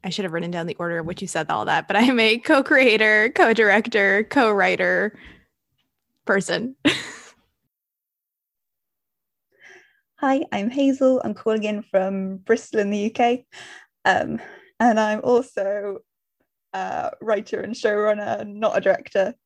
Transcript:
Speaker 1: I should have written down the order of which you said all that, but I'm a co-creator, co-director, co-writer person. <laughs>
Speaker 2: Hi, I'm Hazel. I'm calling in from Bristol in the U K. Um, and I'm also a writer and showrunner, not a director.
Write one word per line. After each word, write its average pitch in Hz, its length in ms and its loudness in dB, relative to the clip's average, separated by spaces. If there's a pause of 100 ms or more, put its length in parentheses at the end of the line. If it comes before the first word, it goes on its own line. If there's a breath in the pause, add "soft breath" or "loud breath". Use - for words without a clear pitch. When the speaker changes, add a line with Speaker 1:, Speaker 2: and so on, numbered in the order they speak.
Speaker 1:
I 190 60 -8
should 190 160 -6
have 165 80 -6
written 170 180 -4
down 175 160 -6
the 165 120 -8
order 170 200 -4
of 165 60 -6
which 175 160 -10
you 196 80 -10
said 160 220 -4
all 107 160 -2
that, 160 200 0
but 196 100 -2
I'm 247 220 2
a 226 200 2
co-creator, 233 960 4
co-director, 214 880 4
co-writer 190 960 0 (1040 loud breath)
person. 196 560 -2
<laughs> - 60 -2 (3250 soft breath)
Speaker 2:
Hi, 269 360 0
I'm 202 180 -4
Hazel. 269 520 2
I'm 214 120 -6
calling 220 300 -2
in 208 180 -6
from 190 560 -4
Bristol - 420 -2
in 202 100 -2
the 208 80 -2
U 208 120 -2
K. 240 340 0 (600 loud breath)
Um, - 340 0 (400 loud breath)
and 226 180 4
I'm 214 240 0
also 202 760 -2 (760)
a 185 380 -6 (100)
writer 214 400 -4
and 208 140 -8
showrunner, 208 720 -2
not 208 320 -2
a - 20 2
director. 208 540 -2 (120)